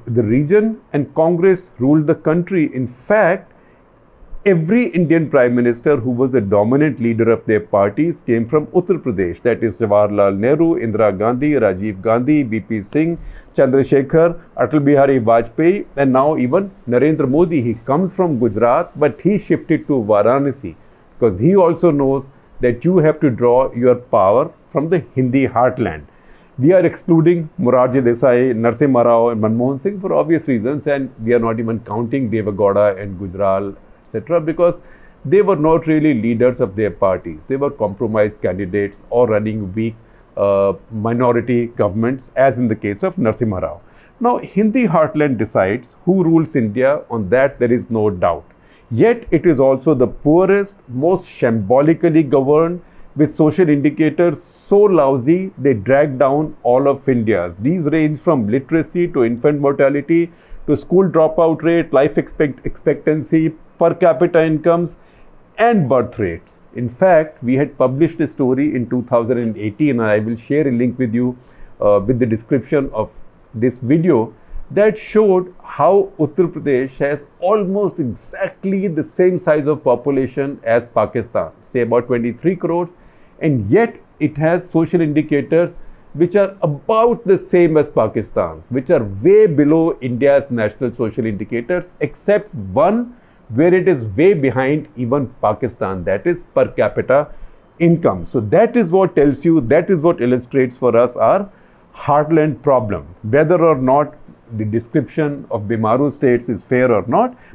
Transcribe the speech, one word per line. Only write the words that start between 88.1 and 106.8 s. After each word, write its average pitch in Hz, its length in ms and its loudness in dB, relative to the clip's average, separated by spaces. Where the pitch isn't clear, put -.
which 123 180 -4
are 143 160 2
way 208 240 6
below 160 540 2
India's 131 500 0
national 117 400 -4
social 113 360 -4
indicators, 117 720 -6
except 208 540 -2
one 156 600 -2
where 156 240 2
it 185 120 2
is 139 200 0
way 180 160 4
behind 135 640 -2
even 127 320 -4
Pakistan, 104 640 -4
that 98 220 -4
is 170 160 -4
per 131 120 2
capita 127 640 -2
income. 165 460 0
So - 160 -4
that 180 340 2
is 226 140 0
what 185 260 0
tells 143 300 0
you, 165 160 4
that 147 300 0
is 175 100 2
what 165 220 0
illustrates 123 560 -2
for 120 180 0
us 120 180 2
our 175 380 0
heartland 151 680 0
problem, 110 600 -2
whether 156 400 2
or 160 140 4
not 131 400 0
the 107 80 -4
description 135 840 -4
of 104 140 -6
Bimaru 113 460 0
states 123 380 0
is 113 140 -6
fair 127 280 0